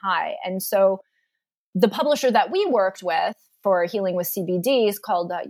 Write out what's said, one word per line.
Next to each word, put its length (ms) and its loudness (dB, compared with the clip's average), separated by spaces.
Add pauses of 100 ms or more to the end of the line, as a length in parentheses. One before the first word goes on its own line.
high. 300 -2 (100)
And 200 -6
so 380 2 (720)
the 140 4
publisher 420 0
that 180 2
we 160 0
worked 380 0
with 320 -2 (260)
for 220 2
Healing 320 -2
with 100 -2
C 180 -6
B 160 -2
D 280 2
is 100 -2
called, 340 -4
uh, 180 -6